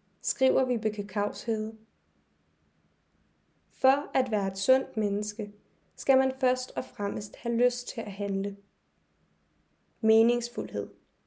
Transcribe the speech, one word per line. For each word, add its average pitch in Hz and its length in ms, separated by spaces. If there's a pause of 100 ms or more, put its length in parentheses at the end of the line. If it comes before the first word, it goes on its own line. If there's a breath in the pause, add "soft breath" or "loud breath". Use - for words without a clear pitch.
(200)
skriver 262 440
Vibeke 214 420
Kavshede, 214 720 (1900)
"For 285 440
at 247 160
være 202 180
et 196 100
sundt 262 380
menneske, 208 560 (440)
skal 262 220
man 262 220
først 254 360
og 254 80
fremmest 208 520
have 233 200
lyst 240 320
til - 120
at 202 120
handle. 196 440 (1400)
Meningsfuldhed 220 880 (360)